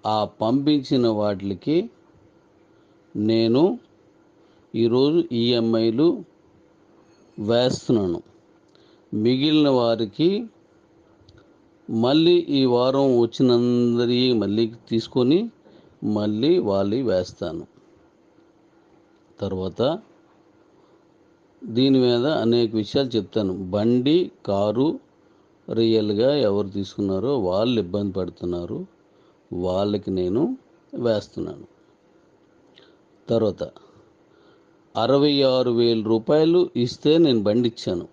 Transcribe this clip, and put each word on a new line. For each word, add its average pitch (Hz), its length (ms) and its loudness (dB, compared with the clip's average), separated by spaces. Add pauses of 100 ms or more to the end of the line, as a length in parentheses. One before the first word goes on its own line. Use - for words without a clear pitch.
(160)
ఆ - 20 0 (240)
పంపించిన 135 640 0 (160)
వాటికి 101 560 -4 (1400)
నేను 113 480 2 (1200)
ఈరోజు 135 380 2 (220)
ఈఎంఐలు 113 640 2 (1300)
వేస్తున్నాను. 113 840 0 (920)
మిగిలిన 139 580 2 (120)
వారికి 117 500 0 (1700)
మళ్ళీ 160 320 4 (220)
ఈ 131 40 2 (120)
వారం 131 340 2 (140)
వచ్చినందరి 120 1000 2 (220)
మళ్ళీ 107 240 0 (260)
తీసుకొని 127 480 0 (760)
మళ్ళీ 107 340 0 (180)
వాళ్ళు 101 400 -2
వేస్తాను. 90 540 -6 (1800)
తర్వాత 95 400 -6 (1900)
దీని 135 300 4
మీద 120 200 2 (200)
అనేక 117 240 2 (100)
విషయాలు 131 340 -2
చెప్తాను. 101 400 -2 (200)
బండి, 123 420 2 (320)
కారు 104 400 0 (800)
రియల్గా 110 640 2 (160)
ఎవరు 101 300 -2
తీసుకున్నారో 98 540 -4 (140)
వాళ్ళు 110 380 0
ఇబ్బంది 98 340 -4
పడుతున్నారు, 87 640 -8 (840)
వాళ్ళకి 98 520 -2
నేను 92 240 0 (640)
వేస్తున్నాను. 85 640 -4 (1600)
తర్వాత 107 420 -2 (1300)
అరవై 139 380 2 (200)
ఆరు 123 260 0
వేల 117 220 2 (120)
రూపాయలు 160 480 2 (240)
ఇస్తే 147 280 0 (140)
నేను 117 200 2
బండి 117 260 0
ఇచ్చాను. 113 400 -6